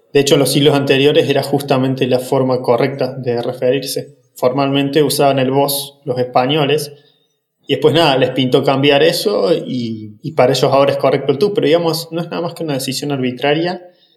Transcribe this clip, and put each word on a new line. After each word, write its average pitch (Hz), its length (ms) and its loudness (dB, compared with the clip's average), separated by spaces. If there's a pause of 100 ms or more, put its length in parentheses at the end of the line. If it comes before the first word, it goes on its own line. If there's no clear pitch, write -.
(120)
De 143 80 4
hecho, 151 140 4
en 147 60 4
los 135 120 2
siglos 143 220 2
anteriores 139 540 2
era 139 140 0
justamente 131 640 -2
la 123 140 0
forma 127 420 0
correcta 127 560 -2
de 120 240 -4
referirse. 131 760 -4 (180)
Formalmente 139 680 0
usaban 139 380 2
el 127 100 0
vos 139 540 -2
los 127 160 -4
españoles, 139 720 0 (760)
y - 80 -2
después 135 200 2
nada, 151 240 4
les 135 120 2
pintó 135 320 2
cambiar 139 400 2
eso, 180 520 0
y, 113 680 -6
y 147 100 -8
para 131 200 4
ellos 135 180 0
ahora 139 220 4
es - 60 -4
correcto - 340 0
el 127 60 -4
tú, 202 160 0
pero - 120 0
digamos, 160 460 0
no 165 80 -6
es 160 80 -8
nada 175 140 -6
más 170 100 -8
que 170 100 -12
una 151 120 -4
decisión 139 360 -6
arbitraria, 143 800 -2 (280)